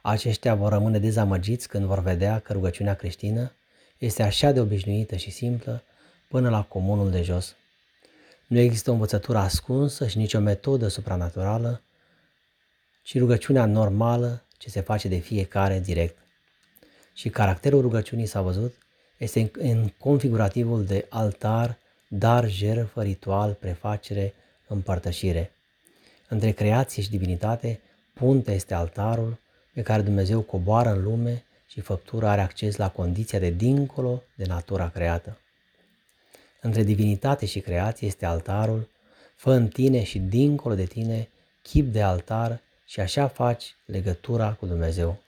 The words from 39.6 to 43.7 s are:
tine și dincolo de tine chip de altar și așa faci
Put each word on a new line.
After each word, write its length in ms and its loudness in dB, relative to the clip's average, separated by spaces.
tine 360 2
și 160 -6
dincolo 560 2
de 100 0
tine 440 -4
chip 300 2
de 100 0
altar 600 -2
și 140 -12
așa 280 0
faci 480 -2